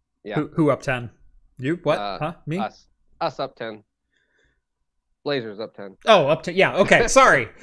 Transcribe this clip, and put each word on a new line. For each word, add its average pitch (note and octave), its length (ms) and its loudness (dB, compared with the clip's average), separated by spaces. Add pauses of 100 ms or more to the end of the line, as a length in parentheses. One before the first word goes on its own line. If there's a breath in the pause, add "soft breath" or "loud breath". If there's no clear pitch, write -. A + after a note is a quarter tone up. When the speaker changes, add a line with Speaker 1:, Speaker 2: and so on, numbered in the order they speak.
(240)
Speaker 1:
Yeah. G#2 120 -8
Speaker 2:
Who, D3+ 180 -4
who D3+ 160 2
up B2 120 -2
ten? B2 280 -6 (480)
You? D3+ 240 -6
What? D3 160 -2
Speaker 1:
Uh, G2+ 200 -8
Speaker 2:
Huh? D#3+ 140 -8 (140)
Me? D#3+ 120 -6
Speaker 1:
us. - 280 -10 (340)
Us D#3+ 180 -6
up C3+ 160 -8
ten. G#2+ 300 -14 (1400)
Blazers A2+ 360 -6
up G#2 160 -12
ten. G2 180 -16 (120)
Speaker 2:
Oh, F#3+ 220 6
up D#3+ 140 0
ten. F3 120 -10
Yeah. D3+ 240 2
Okay. G3 280 4
Sorry. F3+ 440 4 (120 loud breath)